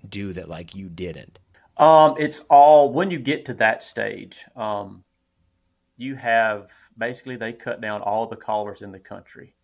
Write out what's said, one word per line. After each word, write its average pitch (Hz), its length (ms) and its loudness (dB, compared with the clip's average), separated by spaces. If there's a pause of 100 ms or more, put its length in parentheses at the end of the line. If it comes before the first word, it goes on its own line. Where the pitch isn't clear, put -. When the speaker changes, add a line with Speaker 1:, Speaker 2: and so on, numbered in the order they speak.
Speaker 1:
do 101 240 -12
that, 85 160 -14
like, 82 260 -16
you 98 140 -16
didn't? 85 500 -14 (380)
Speaker 2:
Um, 156 420 6
it's 151 220 -6 (100)
all, 143 420 8
when 180 200 -2
you 151 80 -8
get 135 240 -6
to 123 100 -12
that 113 300 -2
stage, 107 600 -12 (120)
um, 101 480 -10 (920)
you 131 200 -12
have, 110 540 -2 (280)
basically 123 380 -10
they 113 160 -10
cut - 280 -12
down 107 220 -10
all 110 240 -4
the 113 80 -16
callers 107 480 -8
in 101 80 -18
the 92 80 -20
country - 640 -20